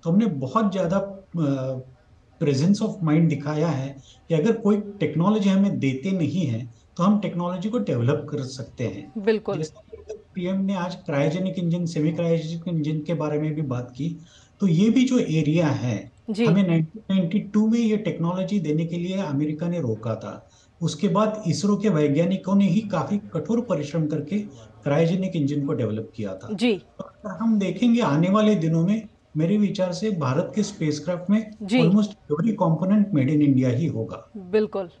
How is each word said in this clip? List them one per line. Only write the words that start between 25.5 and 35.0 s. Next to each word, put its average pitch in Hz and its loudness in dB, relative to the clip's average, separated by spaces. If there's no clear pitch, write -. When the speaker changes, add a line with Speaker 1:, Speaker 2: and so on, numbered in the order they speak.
Speaker 1:
को 127 -2
develop 110 -4
किया 98 -8
था। 101 -16
Speaker 2:
जी। 214 0
Speaker 1:
तो - -10
अगर - -14
हम 214 0
देखेंगे 226 2
आने 165 4
वाले 214 4
दिनों 165 2
में, 220 0
मेरे 170 2
विचार 185 0
से 208 -4
भारत 156 -2
के 214 0
spacecraft 165 -4
में 220 0
Speaker 2:
जी। 208 0
Speaker 1:
almost 202 4
every 180 -2
component 185 4
made 151 2
in 147 4
India 127 4
ही 123 0
होगा। 110 -6
Speaker 2:
बिल्कुल। 196 -2